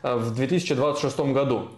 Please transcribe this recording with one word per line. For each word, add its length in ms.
э, 140
в 180
две 140
тысячи 260
двадцать 280
шестом 320
году? 340